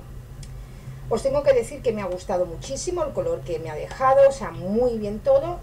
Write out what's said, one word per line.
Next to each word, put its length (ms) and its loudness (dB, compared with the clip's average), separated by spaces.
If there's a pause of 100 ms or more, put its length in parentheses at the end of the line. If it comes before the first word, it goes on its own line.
(1080)
Os 140 -2
tengo 220 0
que 80 8
decir 300 0
que 100 0
me 100 -2
ha 40 -4
gustado 400 -2
muchísimo 580 -4
el 80 -6
color 300 -2
que 180 -6
me 100 -8
ha 60 -8
dejado, 520 6
o 40 2
sea, 180 -6
muy 480 0
bien 220 -4
todo. 420 2